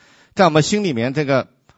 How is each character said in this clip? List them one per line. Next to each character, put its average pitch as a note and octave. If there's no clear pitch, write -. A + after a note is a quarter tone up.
在 F#3+
我 E3+
们 D3+
心 G#3
里 F3
面， A#2+
这 D3
个 C3